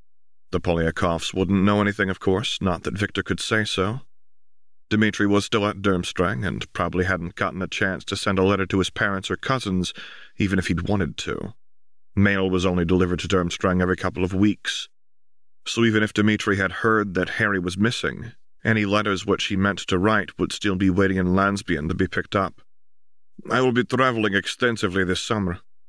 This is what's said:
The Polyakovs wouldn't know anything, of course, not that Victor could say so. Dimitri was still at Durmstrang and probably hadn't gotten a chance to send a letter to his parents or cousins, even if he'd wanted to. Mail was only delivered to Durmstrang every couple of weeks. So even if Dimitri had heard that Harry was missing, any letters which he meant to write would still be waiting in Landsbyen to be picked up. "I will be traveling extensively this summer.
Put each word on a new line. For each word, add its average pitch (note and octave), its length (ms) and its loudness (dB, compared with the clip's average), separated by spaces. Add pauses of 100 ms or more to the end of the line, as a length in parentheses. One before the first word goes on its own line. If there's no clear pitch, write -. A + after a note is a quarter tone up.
(500)
The F2+ 100 -2
Polyakovs E2 720 0
wouldn't F#2+ 320 2
know G#2 160 4
anything, G2+ 300 0
of F#2 100 -6
course, - 400 0
not F2 220 -2
that - 160 -6
Victor G2+ 240 -2
could F2+ 180 -4
say A2 240 0
so. G#2 380 -2 (880)
Dimitri G#2+ 360 2
was G2+ 200 4
still G#2 200 0
at G2+ 140 -4
Durmstrang F#2+ 640 0
and A#1 280 -6
probably F2+ 320 0
hadn't E2+ 300 -4
gotten F#2 260 -4
a F2+ 40 -6
chance F#2+ 380 -4
to G2 120 -6
send F#2+ 220 -2
a F#2+ 60 4
letter F#2+ 220 2
to G2 140 0
his F2+ 100 0
parents G2 400 -4
or F#2+ 60 -4
cousins, F#2+ 580 -2 (420)
even G2 220 0
if F2+ 80 -2
he'd F2 200 -2
wanted G2 300 -2
to. - 380 -8 (640)
Mail G2 320 4
was F#2 160 2
only F2+ 200 2
delivered F2+ 340 2
to - 80 -6
Durmstrang F#2 560 0
every F2+ 140 2
couple F2+ 260 -4
of F#2 100 0
weeks. - 560 0 (800)
So A#2 180 0
even A2 160 4
if A2 120 0
Dimitri G#2 460 2
had F#2+ 260 -2
heard G#2 300 2
that F2+ 260 -2
Harry G2+ 180 0
was F2+ 180 -4
missing, G#2+ 580 -2 (280)
any A2 220 2
letters G2+ 420 0
which G2 200 0
he G2 100 -2
meant G2 240 0
to - 180 -2
write G#2 400 0
would F2+ 140 0
still G2 240 -2
be F#2+ 140 4
waiting F#2+ 260 4
in F#2 180 2
Landsbyen F#2+ 540 0
to F2+ 60 -2
be F#2+ 120 0
picked - 300 -4
up. F#2+ 260 -2 (880)
"I A#2+ 120 2
will B2+ 100 4
be A#2+ 100 2
traveling A#2 520 0
extensively G2 680 0
this F2+ 200 0
summer. G2 400 -2 (260)